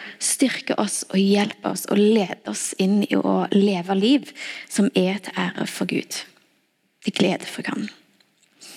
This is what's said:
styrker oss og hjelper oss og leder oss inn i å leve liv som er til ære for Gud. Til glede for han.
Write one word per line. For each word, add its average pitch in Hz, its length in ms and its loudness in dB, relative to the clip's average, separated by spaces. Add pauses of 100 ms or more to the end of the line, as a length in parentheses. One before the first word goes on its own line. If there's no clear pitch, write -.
(220)
styrker - 580 0
oss 208 300 -2
og 190 100 2
hjelper 202 540 2
oss - 180 -8
og 208 80 4
leder 208 480 2
oss - 220 -6 (100)
inn 202 240 4
i - 120 0
å 190 360 2
leve 196 460 2
liv 233 320 4 (400)
som 202 260 2
er 190 240 2
til - 160 -14
ære 180 320 -4
for - 220 -6
Gud. - 320 -6 (800)
Til - 120 -4
glede - 320 0
for - 200 -10
han. - 220 -6 (880)